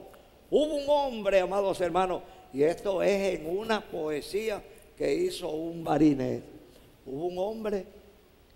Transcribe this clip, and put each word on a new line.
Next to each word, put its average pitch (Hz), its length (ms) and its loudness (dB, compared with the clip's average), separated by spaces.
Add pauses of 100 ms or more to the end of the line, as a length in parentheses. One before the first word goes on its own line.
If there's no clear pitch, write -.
(500)
Hubo 302 260 4
un 285 140 -4
hombre, 226 520 4
amados 190 400 0
hermanos, 180 420 0 (320)
Y 135 80 4
esto 170 400 2
es 190 340 2
en 160 200 -4
una 220 240 -2
poesía 175 840 -4 (340)
que 143 160 0
hizo 175 360 -2
un 165 340 -6
barinés. 139 580 2 (640)
Hubo 139 200 -6
un 180 120 -6
hombre 208 480 -4 (680)